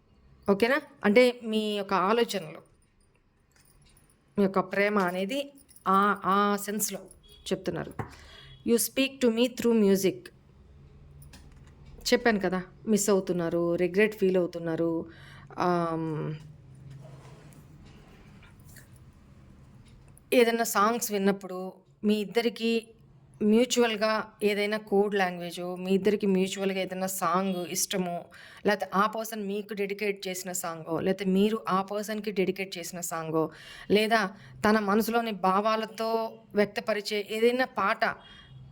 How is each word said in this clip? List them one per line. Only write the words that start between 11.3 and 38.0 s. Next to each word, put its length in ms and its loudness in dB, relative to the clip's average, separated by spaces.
చెప్పాను 280 4
కదా, 220 -2
మిస్ 240 2
అవుతున్నారు, 640 0
రిగ్రెట్ 400 2
ఫీల్ 220 2
అవుతున్నారు. 680 -2
ఆమ్, 760 -2
ఏదైనా 320 6
సాంగ్స్ 480 0
విన్నప్పుడు 600 -2
మీ 100 2
ఇద్దరికి 760 -2
మ్యూచువల్‌గా 920 2
ఏదైనా 360 0
కోడ్ 360 0
లాంగ్వేజో, 640 -4
మీ 140 -4
ఇద్దరికి 360 2
మ్యూచువల్‌గా 540 0
ఏదైనా 260 -6
సాంగ్ 640 -2
ఇష్టమో, 540 -4
లేకపోతే 280 0
ఆ 120 4
పర్సన్ 400 -6
మీకు 280 -8
డెడికేట్ 540 -4
చేసిన 240 -8
సాంగో, 480 -6
లేకపోతే 240 0
మీరు 440 2
ఆ 140 2
పర్సన్‌కి 480 -6
డెడికేట్ 480 -2
చేసిన 220 -10
సాంగో, 500 -2
లేదా 400 4
తన 100 6
మనసులోని 540 0
భావాలతో 1080 0
వ్యక్తపరిచే 760 -2
ఏదైనా 340 2
పాట, 400 0